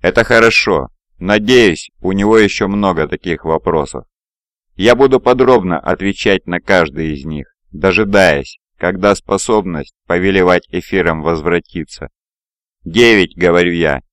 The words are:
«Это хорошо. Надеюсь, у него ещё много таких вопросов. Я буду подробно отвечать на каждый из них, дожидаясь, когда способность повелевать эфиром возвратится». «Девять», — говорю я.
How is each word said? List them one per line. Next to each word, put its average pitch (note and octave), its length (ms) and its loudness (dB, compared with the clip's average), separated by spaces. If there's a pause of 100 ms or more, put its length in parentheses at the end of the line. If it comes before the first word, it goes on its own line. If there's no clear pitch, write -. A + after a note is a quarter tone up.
«Это G2 220 0
хорошо. A2 640 2 (320)
Надеюсь, G#2 800 0
у F#2 140 -4
него G#2 240 2
ещё G#2 320 2
много F#2 400 -2
таких D#2+ 340 -8
вопросов. D#2 640 -4 (720)
Я A2+ 180 4
буду C3 240 4
подробно B2 580 2
отвечать F#2+ 720 -4
на F2 140 -6
каждый D#2+ 520 -2
из C#2 120 -12
них, D2+ 280 -12 (180)
дожидаясь, F#2 880 0 (180)
когда F#2+ 380 0
способность G2 800 -4 (120)
повелевать F2+ 600 0
эфиром E2+ 540 -4
возвратится». D#2+ 840 -6 (760)
«Девять», — G#2 500 2
говорю F2 380 2
я. D#2 280 -2 (120)